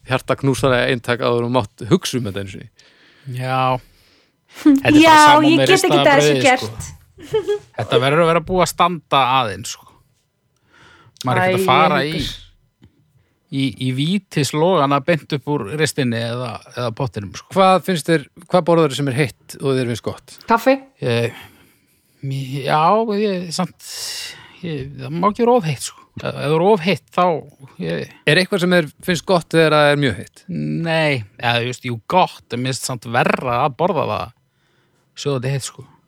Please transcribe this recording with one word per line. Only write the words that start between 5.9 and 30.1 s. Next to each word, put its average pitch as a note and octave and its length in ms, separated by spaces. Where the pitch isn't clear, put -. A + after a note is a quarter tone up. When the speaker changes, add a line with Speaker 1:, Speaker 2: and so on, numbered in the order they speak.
Speaker 3:
þessu - 0
Speaker 2:
brauðið, D3 380
Speaker 3:
gert. B3+ 180
Speaker 2:
sko. - 160
Þetta A#2 220
verður C#3 240
að E3 60
vera E3 120
búið F3+ 220
að D#3 80
standa F3 480
aðeins, A2 380
sko. - 140
Maður B2+ 120
er F#3 60
ekkert F#3 140
að - 0
Speaker 3:
Æ, F#3+ 100
Speaker 2:
fara D3 300
Speaker 3:
ég C#3 80
Speaker 2:
í, - 80
Speaker 3:
líka. D#3+ 200
Speaker 2:
í, C3+ 280
í C3 160
vítislogana D3+ 1040
beint D#3+ 320
upp C#3+ 160
úr C#3 280
ristinni C3 400
eða, A#2 440
eða B2 180
pottinum, A2 400
sko. - 180
Speaker 1:
Hvað F#3+ 320
finnst F3+ 220
þér, D#3+ 200
hvað F3+ 180
borðar E3 300
sem C#3+ 140
er A#2 60
heitt - 440
og C3+ 160
þér C3 120
finnst A#2+ 160
gott? - 440
Speaker 3:
Kaffi? B3+ 300
Speaker 2:
Ég, A#2 340
mér, C3+ 400
já, D3+ 280
ég, F#3 360
samt, - 280
ég, C#3+ 360
það C3 160
má F3 180
ekki G#3+ 140
vera A#3+ 140
of G3 80
heitt, D3+ 180
sko. - 180
Ef, - 80
ef C3 100
það C3+ 220
er D#3+ 80
of G3+ 180
heitt, E3+ 300
þá, F3+ 140
ég E3 340
Speaker 1:
Er D3+ 140
eitthvað F#3 240
sem F3+ 120
er, E3+ 140
finnst F3 240
gott F3 240
þegar D#3+ 220
það D3 180
er D3 60
mjög C3 200